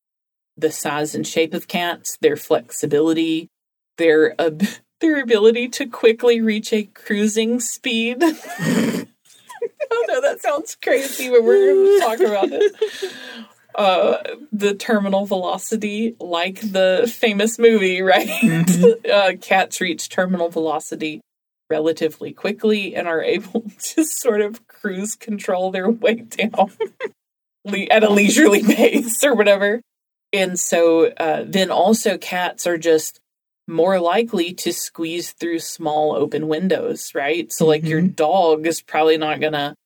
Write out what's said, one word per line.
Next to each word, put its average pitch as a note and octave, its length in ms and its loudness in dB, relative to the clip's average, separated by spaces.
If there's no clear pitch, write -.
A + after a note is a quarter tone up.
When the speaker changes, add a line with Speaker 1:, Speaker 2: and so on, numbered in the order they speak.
Speaker 1:
The D#3 140 -2
size D3+ 460 -6
and D#3 100 -6
shape E3 280 -2
of F3+ 140 -8
cats, - 520 -6
their D3 160 2
flexibility, D#3+ 1120 -2
their D#3 440 4
ab-, D#3+ 220 -2
<laughs> - 180 -20
their D4+ 200 2
ability A#3 500 4
to C#4 160 -6
quickly A#3 540 2
reach A3 320 -2
a G#3+ 120 0
cruising A3 760 -2
speed. A#3+ 680 -4
<laughs> D#4 40 2
Oh A#4 180 -2
no, B4+ 120 -2
that C#5 200 -2
sounds D#4 420 -4
crazy, C4+ 480 -2
but A#3+ 120 6
we're F#4+ 320 6
gonna G4 260 6
talk A3+ 200 0
about G4 320 2
it. G#4 200 0
Uh, G3 420 2
the G3+ 220 -2
terminal G3+ 500 -2
velocity, G3+ 960 -4
like F3 400 -6
the F#3+ 520 0
famous G#3+ 460 -2
movie, G3 440 4
right? F#3+ 260 4
Speaker 2:
Mm-hmm. F3 840 2
Speaker 1:
<laughs> - 0 -
Uh, G3 300 2
cats - 400 -2
reach F3 300 -6
terminal F3+ 400 -2
velocity D#3+ 680 -6
relatively D#3 640 -2
quickly G#3 640 -2
and F3 140 -4
are E3 140 -2
able F3+ 420 -2
<laughs> - 60 -20
to - 240 -2
sort A3 360 -2
of G#3 280 -6
cruise G3+ 480 -8
control F#3+ 540 -4
their F#3+ 200 -2
way A3+ 260 0
down - 540 -2
<laughs> - 480 -20
le-, G3 260 -4
at G#3+ 140 6
a G#3 60 4
leisurely G3+ 520 4
<laughs> - 120 2
pace A3+ 500 2
or C#4+ 100 2
whatever. G3+ 460 2
And F#3 260 -2
so, E3 480 4
uh, D#3 400 -4
then F3+ 240 0
also F#3+ 480 2
cats F3+ 480 -6
are F3 120 0
just D#3+ 400 0
more F3 340 0
likely F3 540 -2
to - 180 -4
squeeze E3 600 -8
through E3+ 260 -6
small D3+ 560 -4
open D3+ 340 -4
windows, D#3+ 680 -2
right? D#3 380 -4
So, E3 140 0
like, D#3 180 2
your D#3 180 -2
Speaker 2:
Mm-hmm. F#3 100 2
Speaker 1:
dog D#3+ 540 2
is E3 160 -2
probably D#3+ 360 2
not D3+ 220 -4
gonna D3 340 -2